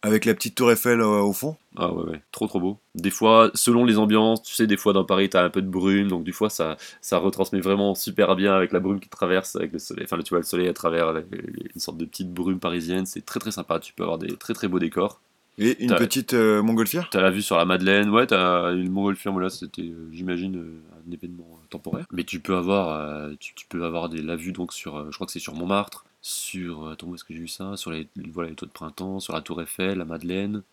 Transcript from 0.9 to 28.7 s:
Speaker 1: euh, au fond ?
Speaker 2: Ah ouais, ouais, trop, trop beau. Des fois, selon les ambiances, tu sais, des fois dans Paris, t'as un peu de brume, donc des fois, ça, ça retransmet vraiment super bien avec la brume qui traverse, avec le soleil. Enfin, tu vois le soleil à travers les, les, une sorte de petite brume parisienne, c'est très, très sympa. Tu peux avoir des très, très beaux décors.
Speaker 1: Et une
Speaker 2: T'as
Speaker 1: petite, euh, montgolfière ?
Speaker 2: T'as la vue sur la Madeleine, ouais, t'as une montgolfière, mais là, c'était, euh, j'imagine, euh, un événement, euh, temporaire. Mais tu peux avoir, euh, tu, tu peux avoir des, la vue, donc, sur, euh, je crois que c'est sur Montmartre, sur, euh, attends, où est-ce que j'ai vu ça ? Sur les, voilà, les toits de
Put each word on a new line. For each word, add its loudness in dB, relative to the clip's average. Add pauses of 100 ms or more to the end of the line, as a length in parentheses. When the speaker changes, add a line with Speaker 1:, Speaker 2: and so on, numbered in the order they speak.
Speaker 1:
euh, 4
au 2
fond ? -6 (200)
Speaker 2:
Ah -2
ouais, -4
ouais, -8 (100)
trop, -4
trop -2
beau. -2 (160)
Des 0
fois, 8
selon 4
les 6
ambiances, 4
tu -12
sais, 4
des 4
fois 4
dans 4
Paris, 2
t'as 6
un 2
peu 0
de -2
brume, 2
donc -2
des -6
fois, 0
ça, -2 (260)
ça 0
retransmet 0
vraiment 2
super 2
bien 2
avec 2
la 2
brume 0
qui -18
traverse, 0
avec -4
le -6
soleil. -10
Enfin, -4
tu -10
vois 2
le -2
soleil 0
à -2
travers 0
les, -4 (100)
les, -10
une -12
sorte -8
de -4
petite -8
brume -2
parisienne, -2
c'est -10
très, -6
très -8
sympa. -4
Tu -16
peux -8
avoir -2
des -6
très, -6
très -4
beaux 0
décors. -2 (380)
Speaker 1:
Et 2
une 0
Speaker 2:
T'as 4
Speaker 1:
petite, 0
euh, 6
montgolfière ? 0
Speaker 2:
T'as 2
la 6
vue 0
sur 2
la 6
Madeleine, 4
ouais, 6
t'as 2
une 0
montgolfière, -2
mais 0
là, -2
c'était, -12
euh, -12
j'imagine, -4
euh, -12 (260)
un -12
événement, -14
euh, -20
temporaire. -2
Mais -4
tu -6
peux 0
avoir, 2
euh, -6
tu, -18
tu -20
peux -6
avoir -4
des, -8
la -4
vue, -8
donc, -8
sur, -12
euh, -10
je -14
crois -10
que -14
c'est -10
sur -12
Montmartre, -4 (180)
sur, -10
euh, -12
attends, -14
où -10
est-ce -18
que -18
j'ai -12
vu -12
ça ? -10
Sur -10
les, -8 (240)
voilà, -8
les -14
toits -12
de -20